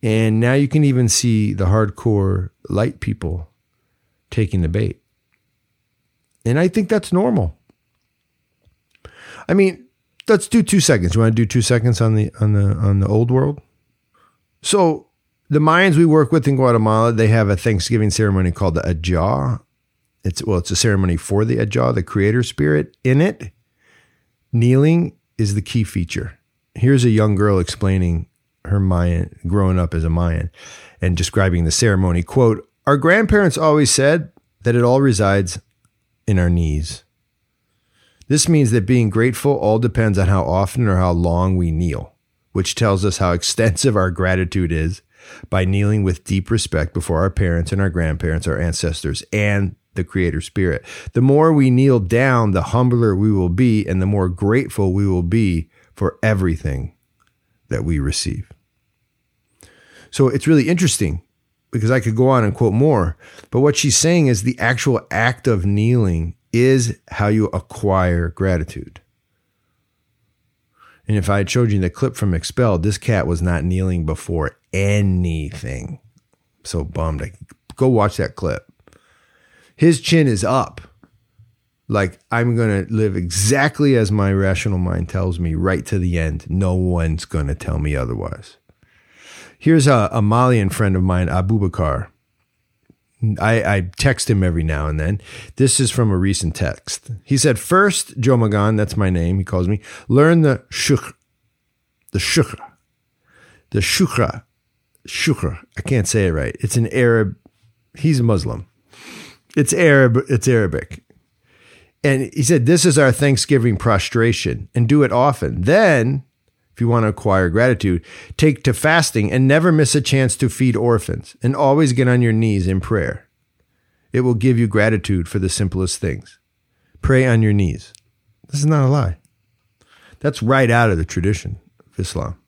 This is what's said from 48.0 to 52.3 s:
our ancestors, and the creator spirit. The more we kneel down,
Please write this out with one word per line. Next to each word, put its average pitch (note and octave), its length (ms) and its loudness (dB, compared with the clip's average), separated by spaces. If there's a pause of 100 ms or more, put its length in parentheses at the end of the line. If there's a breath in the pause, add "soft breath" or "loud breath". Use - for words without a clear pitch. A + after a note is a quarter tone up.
our C2+ 100 -2
ancestors, - 640 -4 (120)
and G2+ 420 -2 (200)
the F#2 80 -4
creator E2+ 360 -2
spirit. F2 460 -4 (260 loud breath)
The A#2 100 0
more D3 300 4
we C#3 180 4
kneel B2+ 300 4
down, A#2 520 0